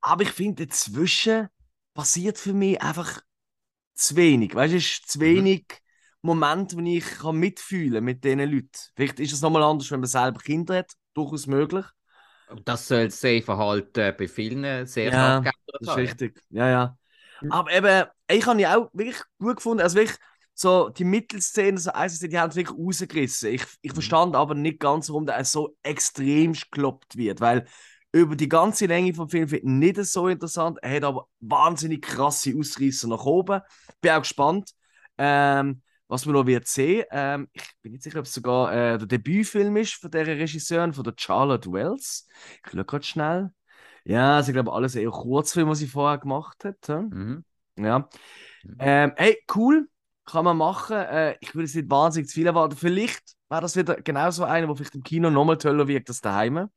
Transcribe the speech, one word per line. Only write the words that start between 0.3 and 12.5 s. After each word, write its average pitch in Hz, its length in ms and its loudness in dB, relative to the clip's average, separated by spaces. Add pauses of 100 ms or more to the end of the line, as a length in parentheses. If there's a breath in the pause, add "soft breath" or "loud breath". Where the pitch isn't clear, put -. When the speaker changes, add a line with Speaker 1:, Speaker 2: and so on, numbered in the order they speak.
Speaker 1:
finde, 180 360 -4
dazwischen 185 800 0 (440)
passiert 175 440 -2
für 196 160 -4
mich 196 280 2
einfach 156 400 -6 (720)
zu - 220 -2
wenig. 143 400 6
Weißt 151 180 2
du, 180 40 2
es 170 80 0
ist - 260 -6
zu 143 80 -6
Speaker 2:
Mhm. 156 60 2
Speaker 1:
wenig 190 400 4 (560)
Moment, 165 540 0
wo 170 60 -6
ich 170 240 -2
kann 160 320 -6
mitfühlen 160 640 -2
mit 127 200 -4
diesen 135 160 2
Leuten. 139 300 -2 (260)
Vielleicht 135 240 -4
ist 143 140 -4
es 139 80 -6
nochmal 160 220 2
anders, 151 280 0
wenn 139 80 -4
man 127 100 -4
selber 127 300 0
Kinder 170 400 -4
hat. - 140 -10 (200)
Durchaus 147 340 -6
möglich. 151 380 -2 (800 soft breath)